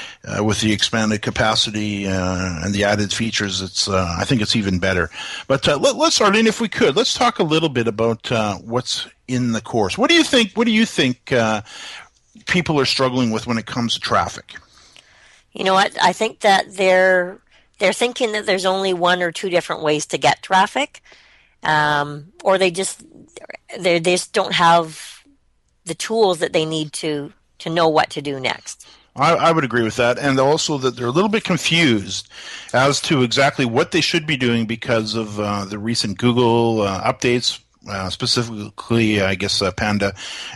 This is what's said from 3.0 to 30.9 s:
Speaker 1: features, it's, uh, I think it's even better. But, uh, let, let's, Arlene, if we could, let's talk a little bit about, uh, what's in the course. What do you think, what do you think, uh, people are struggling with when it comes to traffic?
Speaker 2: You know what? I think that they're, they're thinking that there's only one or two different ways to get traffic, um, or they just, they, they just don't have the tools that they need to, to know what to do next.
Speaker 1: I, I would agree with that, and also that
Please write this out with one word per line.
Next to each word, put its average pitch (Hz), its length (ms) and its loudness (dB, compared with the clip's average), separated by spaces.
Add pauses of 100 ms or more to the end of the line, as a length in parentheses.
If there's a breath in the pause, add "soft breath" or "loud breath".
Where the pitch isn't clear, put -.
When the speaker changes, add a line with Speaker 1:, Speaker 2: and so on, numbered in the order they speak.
Speaker 1:
features, 104 500 -4
it's, - 280 -4
uh, 92 280 0
I 92 60 -2
think 117 180 0
it's - 140 0
even 98 240 0
better. 90 300 0 (380 loud breath)
But, 135 200 0
uh, 147 100 2
let, 254 200 2
let's, 311 240 2
Arlene, 214 260 4
if 220 140 0
we 226 80 -2
could, 156 260 2
let's - 180 0
talk 240 260 0
a 208 40 2
little 156 240 2
bit 123 220 -2
about, 110 420 -2
uh, 107 280 0
what's - 480 -6 (200)
in 123 240 -2
the 113 80 -2
course. 104 380 -2
What 247 120 2
do 339 60 4
you 330 80 6
think, 233 300 2
what 233 120 0
do 233 60 2
you 220 140 4
think, - 480 -2
uh, 110 280 2 (840 loud breath)
people 165 340 0
are 131 60 4
struggling 127 460 0
with 110 160 -4
when 117 100 0
it 110 80 -6
comes 117 300 -4
to - 40 -6
traffic? - 560 -2 (960 soft breath)
Speaker 2:
You 196 100 -4
know 190 100 4
what? 190 280 2
I 175 120 4
think 220 260 -4
that 196 380 2
they're, 185 600 4 (400 soft breath)
they're 190 140 2
thinking 240 380 -2
that 208 140 -4
there's 185 200 0
only 190 280 0
one 175 280 2
or 175 100 -2
two 190 180 -6
different 170 340 -2
ways 151 240 0
to 170 100 -4
get 143 240 0
traffic, 202 600 0 (600 soft breath)
um, 147 680 -2 (100)
or 190 140 4
they 185 140 2
just, 185 320 -6 (760)
they, 175 220 2
they 175 140 2
just - 200 -4
don't 196 200 0
have 170 720 2 (600)
the 165 100 -6
tools 202 440 2
that 165 140 -2
they 160 120 0
need 156 280 -6
to, 147 400 -6 (260)
to - 100 -10
know 165 180 2
what 156 240 2
to 151 100 -10
do 139 180 -6
next. - 480 -8 (280 loud breath)
Speaker 1:
I, 151 200 2
I 165 160 4
would 160 120 2
agree 123 200 0
with 110 140 -2
that, 120 200 2
and 135 220 0
also 147 400 2
that 127 160 -2